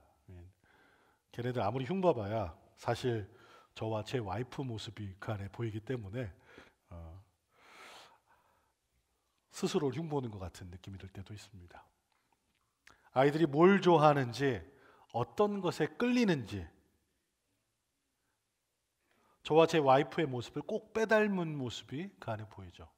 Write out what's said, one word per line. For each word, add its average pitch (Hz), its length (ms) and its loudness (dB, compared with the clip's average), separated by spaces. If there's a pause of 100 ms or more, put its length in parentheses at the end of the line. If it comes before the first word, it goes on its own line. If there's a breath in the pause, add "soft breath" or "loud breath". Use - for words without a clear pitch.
(300)
예. 87 160 -20 (840 soft breath)
걔네들 123 300 -4
아무리 120 240 -2
흉봐봐야 113 720 0 (200)
사실 113 520 -2 (460 loud breath)
저와 110 280 -6
제 - 140 -6
와이프 113 440 -6
모습이 107 580 -10
그 - 120 -10
안에 101 180 -8
보이기 113 300 -8
때문에, 113 520 -8 (580 loud breath)
어, 85 340 -16 (2250 loud breath)
스스로를 151 460 -2
흉보는 147 340 -4
것 104 80 -12
같은 92 300 -12
느낌이 92 280 -16
들 95 120 -18
때도 98 240 -16
있습니다. 92 500 -20 (1300 soft breath)
아이들이 147 340 4
뭘 170 360 6
좋아하는지, 139 800 4 (500 soft breath)
어떤 202 500 0
것에 160 260 0
끌리는지 165 800 0 (2750)
저와 160 220 6
제 165 120 2
와이프의 147 500 4
모습을 127 340 -6
꼭 - 320 -8
빼닮은 202 640 2
모습이 135 640 -8
그 - 120 -8
안에 107 180 -8
보이죠. 90 380 -18 (100)